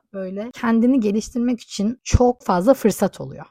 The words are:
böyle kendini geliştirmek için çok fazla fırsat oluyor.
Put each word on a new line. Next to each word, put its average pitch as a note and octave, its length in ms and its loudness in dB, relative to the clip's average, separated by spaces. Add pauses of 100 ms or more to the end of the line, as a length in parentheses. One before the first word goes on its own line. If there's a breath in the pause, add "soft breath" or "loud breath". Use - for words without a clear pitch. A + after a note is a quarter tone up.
(140)
böyle G3 380 -10
kendini A#3 480 2
geliştirmek A3 600 -2
için G#3+ 440 -6
çok B3 400 2
fazla F#3+ 300 4
fırsat G#3 480 -2
oluyor. C3+ 300 -14